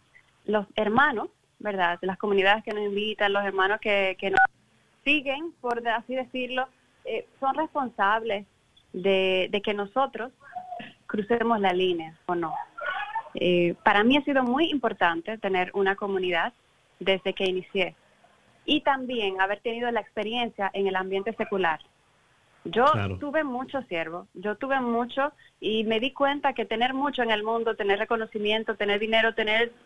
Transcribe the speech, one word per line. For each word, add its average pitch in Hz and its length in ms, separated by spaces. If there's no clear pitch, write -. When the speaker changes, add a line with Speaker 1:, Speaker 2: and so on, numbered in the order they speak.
Speaker 1:
los 208 220
hermanos, 233 520
¿verdad? 185 440
Las 185 160
comunidades 202 460
que 226 80
nos 214 120
invitan, 208 480
los 202 120
hermanos 190 360
que, 196 380
que 196 120
nos 190 100
siguen, 285 560
por 240 220
de-, 240 80
así 233 240
decirlo, 254 540
eh, - 220
son 269 140
responsables 226 920
de, 185 580
de 202 120
que 214 120
nosotros 233 580
crucemos 226 540
la 190 120
línea, 175 440
¿o 180 80
no? 165 180
Eh, 175 400
para 202 200
mí 254 120
ha 294 80
sido 269 180
muy 269 280
importante 214 680
tener 185 360
una 196 200
comunidad 190 580
desde 190 340
que 202 100
inicié 185 500
y 294 160
también 240 600
haber 196 200
tenido 233 320
la 226 80
experiencia 220 720
en 196 160
el 190 80
ambiente 190 380
secular. 190 460
Yo 196 220
Speaker 2:
Claro. 101 320
Speaker 1:
tuve 294 260
mucho, 262 380
siervo, 170 520
yo 208 220
tuve 269 240
mucho 240 520
y 220 240
me 220 160
di 262 120
cuenta 277 400
que 240 120
tener 233 300
mucho 269 280
en 226 80
el 208 140
mundo, 226 320
tener 202 240
reconocimiento, 220 760
tener 202 240
dinero, 220 360
tener, 226 380